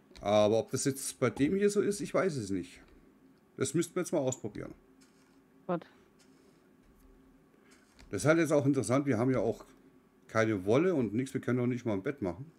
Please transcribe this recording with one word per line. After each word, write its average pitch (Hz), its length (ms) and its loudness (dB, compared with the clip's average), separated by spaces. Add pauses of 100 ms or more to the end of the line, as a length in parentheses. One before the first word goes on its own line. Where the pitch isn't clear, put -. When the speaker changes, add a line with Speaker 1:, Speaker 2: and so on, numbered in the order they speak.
(200)
Speaker 1:
Aber 107 400 4
ob 110 120 -4
das 127 140 -4
jetzt - 340 -4
bei 127 100 2
dem 151 260 0
hier 202 140 4
so 202 100 0
ist, 202 220 0
ich - 120 -8
weiß 165 220 0
es 104 140 -6
nicht. - 320 -6 (720)
Das - 180 -4
müssten 170 220 -2
wir 180 60 -2
jetzt 165 100 -6
mal 170 80 0
ausprobieren. 123 540 -6 (960)
Speaker 2:
Gut. 175 180 -4 (2250)
Speaker 1:
Das 95 120 -4
ist 135 40 2
halt 165 120 6
jetzt 160 120 0
auch 143 140 4
interessant, 135 400 2
wir 127 120 0
haben 131 140 2
ja 123 80 0
auch 110 260 -2 (640)
keine 107 380 0
Wolle 156 300 4
und 113 180 -2
nichts, 131 200 -4
wir - 80 -4
können 123 180 0
auch 120 80 0
nicht 123 180 -4
mal 110 80 0
ein 95 100 -4
Bett - 180 -8
machen. 95 380 -6